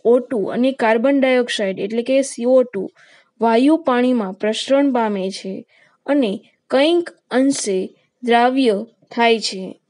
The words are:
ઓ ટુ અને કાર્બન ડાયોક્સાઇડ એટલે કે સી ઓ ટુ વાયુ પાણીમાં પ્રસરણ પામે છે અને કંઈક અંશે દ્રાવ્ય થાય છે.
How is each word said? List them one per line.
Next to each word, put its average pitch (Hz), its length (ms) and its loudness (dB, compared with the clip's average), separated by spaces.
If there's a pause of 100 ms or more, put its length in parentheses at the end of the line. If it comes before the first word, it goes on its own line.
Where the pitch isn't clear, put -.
ઓ 233 140 4
ટુ 247 240 -4
અને 247 280 0
કાર્બન 247 500 2
ડાયોક્સાઇડ 240 580 -2
એટલે 220 240 -4
કે 262 180 0
સી 254 240 -6
ઓ 254 180 4
ટુ 202 280 -8 (500)
વાયુ 240 360 4
પાણીમાં 247 560 0
પ્રસરણ 262 580 0
પામે 208 400 -2
છે 196 340 -12 (400)
અને 240 360 0 (280)
કંઈક 330 400 2 (220)
અંશે 226 640 -2 (280)
દ્રાવ્ય 233 600 2 (260)
થાય 233 280 2
છે. 190 400 -10 (100)